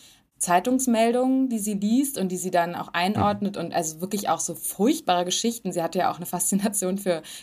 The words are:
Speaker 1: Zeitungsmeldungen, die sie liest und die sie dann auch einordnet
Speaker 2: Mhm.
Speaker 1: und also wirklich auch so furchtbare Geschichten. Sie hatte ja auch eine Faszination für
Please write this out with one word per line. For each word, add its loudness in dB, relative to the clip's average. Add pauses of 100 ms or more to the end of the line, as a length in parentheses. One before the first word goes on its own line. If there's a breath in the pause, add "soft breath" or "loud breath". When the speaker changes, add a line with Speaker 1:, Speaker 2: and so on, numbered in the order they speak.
(380 soft breath)
Speaker 1:
Zeitungsmeldungen, 4
die -2
sie -2
liest 2
und 0
die -2
sie -4
dann 2
auch -8
einordnet 0
Speaker 2:
Mhm. -6
Speaker 1:
und -6
also -2
wirklich -4
auch 0
so -6
furchtbare 0
Geschichten. -2
Sie 0
hatte -2
ja 2
auch -6
eine -10
Faszination 0
für -2 (220 loud breath)